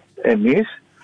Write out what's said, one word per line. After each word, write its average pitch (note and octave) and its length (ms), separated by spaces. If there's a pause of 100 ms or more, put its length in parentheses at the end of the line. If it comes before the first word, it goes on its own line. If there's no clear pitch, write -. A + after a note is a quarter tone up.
(220)
εμείς A#2+ 600 (220)